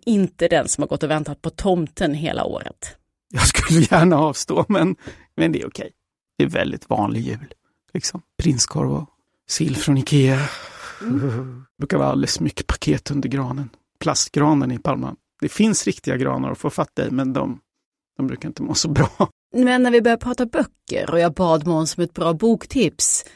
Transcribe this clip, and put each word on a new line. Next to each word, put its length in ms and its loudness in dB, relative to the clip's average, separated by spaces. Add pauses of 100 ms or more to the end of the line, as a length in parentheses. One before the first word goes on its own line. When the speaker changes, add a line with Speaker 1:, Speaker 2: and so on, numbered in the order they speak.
Speaker 1:
inte 420 2
den 200 2
som 140 -4
har 60 -2
gått 140 -4
och 80 -2
väntat 320 -4
på 80 -6
tomten 640 -2
hela 300 -4
året. 520 -10 (360)
Speaker 2:
Jag 140 2
skulle 340 4
gärna 380 6
avstå, 500 0
men, 280 2 (400)
men 160 2
det 80 -2
är 60 -6
okej. 240 -12 (480)
Det 60 2
är 40 2
väldigt 420 -4
vanlig 300 0
jul. 340 -8 (400)
Liksom, 280 -8 (200)
prinskorv 500 0
och 160 -4 (400)
sill 280 -2
från 220 2
Ikea. 500 2 (520)
Speaker 3:
Mm. 720 -4
Speaker 2:
<laughs> 60 -20
Brukar 200 -2
vara 100 2
alldeles 320 0
mycket 260 -4
paket 440 -2
under 180 -2
granen. 420 -6 (300)
Plastgranen 720 0
i 60 -6
Palma. 380 -4 (240)
Det 80 -2
finns 380 2
riktiga 300 -2
granar 340 -2
att 80 -8
få 120 -4
fatta 360 -4
i, 40 -6
men 220 -2
de, 280 -4 (560)
de 100 -2
brukar 220 -8
inte 140 -10
må 120 -6
så 140 -2
bra. 400 2 (260)
Speaker 1:
Men 280 4
när 80 4
vi 120 6
börjar 140 4
prata 300 -4
böcker 640 -4
och 100 2
jag 140 2
bad 320 2
Måns 320 0
om 60 0
ett 100 -4
bra 200 0
boktips, 920 0 (120)